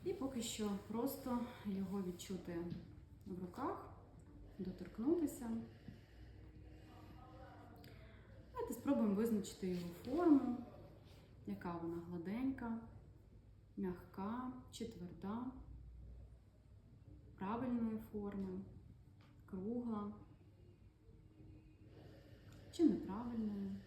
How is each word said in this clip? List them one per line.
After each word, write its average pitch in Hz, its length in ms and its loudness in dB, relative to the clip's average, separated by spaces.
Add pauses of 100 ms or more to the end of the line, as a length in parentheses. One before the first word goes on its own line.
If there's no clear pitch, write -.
І 185 100 0
поки 247 280 0
що 208 300 0 (160)
просто 240 520 2 (260)
його 190 380 2
відчути 175 640 -2 (600)
в 185 160 -4
руках, 262 520 -4 (680)
доторкнутися. 233 880 2 (3000)
Давайте - 220 0
спробуємо 226 400 8
визначити 214 540 4
його 175 220 2 (160)
форму, 269 520 10 (920)
яка 180 300 -2
вона: 170 320 0
гладенька, 226 720 0 (960)
м'яка 202 760 0 (200)
чи - 140 -2
тверда, 196 600 -2 (1900)
правильної 226 600 2 (140)
форми, 196 500 -2 (840)
кругла 208 680 0 (2500)
чи 339 140 10
неправильної. 208 920 4 (120)